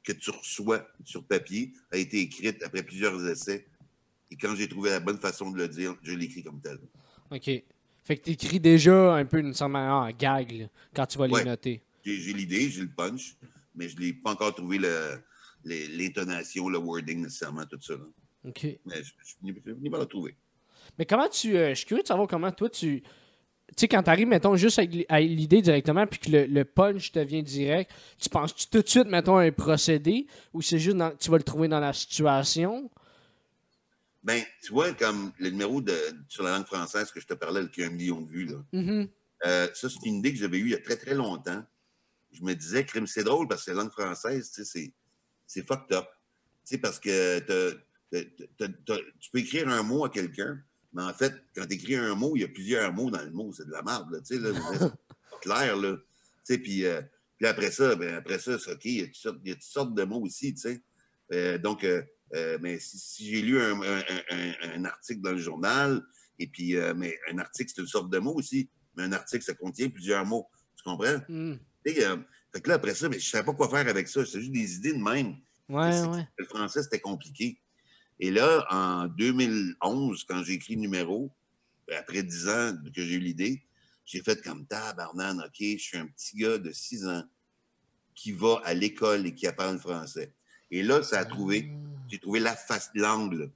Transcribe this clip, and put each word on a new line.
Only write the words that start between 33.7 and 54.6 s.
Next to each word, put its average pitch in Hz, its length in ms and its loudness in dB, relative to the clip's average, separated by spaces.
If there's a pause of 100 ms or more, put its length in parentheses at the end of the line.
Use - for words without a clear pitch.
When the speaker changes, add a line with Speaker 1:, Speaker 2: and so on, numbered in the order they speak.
Speaker 1:
Ben, 113 200 0 (180)
tu - 100 -12
vois, 160 220 2
comme 104 460 0
le 92 100 -2
numéro 101 320 0
de, 98 140 0 (340)
sur 98 140 -8
la 92 120 0
langue 95 120 -2
française 98 440 -4
que 82 80 -12
je - 60 -16
te - 80 -8
parlais, 87 300 -4
là, 85 40 -4
qui 87 160 -6
a 85 40 -2
un 85 40 -6
million 87 300 -4
de 78 80 -12
vues, 87 160 -6
là. 71 180 -10 (100)
Speaker 2:
Mhm. 196 340 0 (400)
Speaker 1:
Euh, 87 260 4
ça, 127 160 -6
c'est - 160 -12
une 107 120 -2
idée 123 160 0
que 127 60 -6
j'avais 92 200 0
eue 107 60 0
il 120 60 0
y - 40 2
a - 60 -6
très, 117 160 -4
très 139 180 -4
longtemps. 104 500 -4 (640)
Je 85 120 -14
me 92 100 -2
disais, 87 320 -2
crime, 110 220 -4
c'est 110 160 -4
drôle, 139 240 2
parce - 180 -4
que 92 60 -8
la 90 100 -2
langue 107 100 -6
française, 107 600 -6
tu 104 100 -14
sais, - 20 -12
c'est, 76 280 -12 (540)
c'est - 200 -10
fucked 131 280 -4
up. 92 100 -2 (600)
Tu 135 100 -6
sais, - 20 -8
parce 110 220 -4
que 92 400 2
t'as, 90 380 0 (340)
t'as, - 340 -6 (140)
t'as, 104 80 -2 (180)
t'as, 143 120 -2 (220)
tu - 120 -18
peux 127 80 0
écrire 139 300 -2
un 117 120 2
mot 127 240 0
à - 60 -4
quelqu'un, 95 500 -6 (320)
mais 87 80 -8
en 90 120 -6
fait, 135 200 0 (220)
quand 92 100 -6
t'écris 98 300 -4
un 113 180 0
mot, 135 220 0
il 117 60 2
y - 40 0
a - 20 -10
plusieurs 95 460 -2
mots 120 160 -2
dans 85 140 -4
le 76 80 -12
mot. 98 220 -8
C'est 78 120 -14
de 76 60 -14
la 78 100 -8
merde, 90 300 -6
là, 78 80 -8
tu 127 160 -8
sais, 123 40 -4
là, 110 120 -2
Speaker 2:
<laughs> 160 200 -4